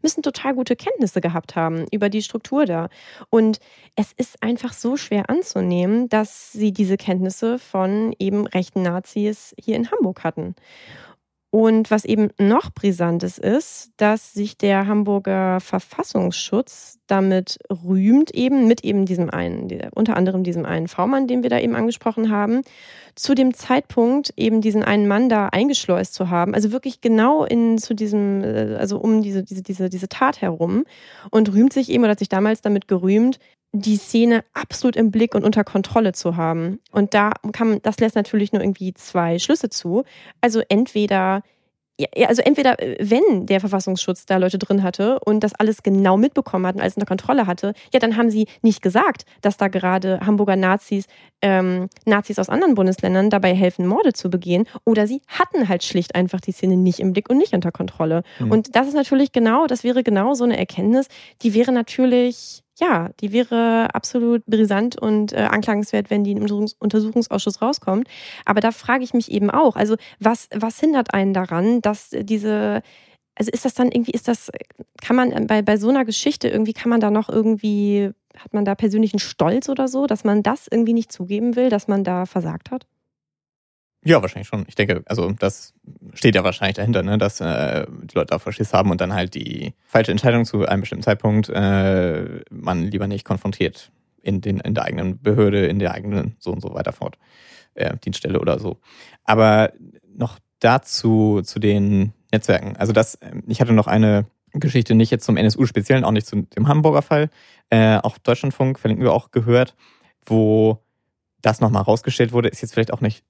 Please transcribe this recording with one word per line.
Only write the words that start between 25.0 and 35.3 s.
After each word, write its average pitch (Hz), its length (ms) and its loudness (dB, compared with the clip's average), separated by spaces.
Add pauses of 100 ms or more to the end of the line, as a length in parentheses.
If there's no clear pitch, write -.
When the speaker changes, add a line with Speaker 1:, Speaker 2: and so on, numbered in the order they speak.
Speaker 1:
Mann 214 200 2
da 208 200 2
eingeschleust 190 680 0
zu 180 160 -4
haben, 175 240 0
also 208 180 0
wirklich 254 300 -8
genau 240 440 4
in, 233 340 2
zu 214 160 -4
diesem, 202 480 -2
äh, 214 320 -2
also 202 240 -4
um 220 240 2
diese, 196 180 -2
diese, 190 220 -10
diese, 185 260 -4
diese 185 180 -8
Tat - 340 -2
herum 175 420 -2 (480)
und 220 200 4
rühmt 233 220 4
sich 269 160 -2
eben 240 140 2
oder 214 80 4
hat 208 80 0
sich 196 100 -4
damals 208 320 0
damit 202 260 -2
gerühmt, 202 520 2 (320)
die 208 260 0
Szene 233 460 2 (120)
absolut - 400 -2
im 226 160 2
Blick 220 240 0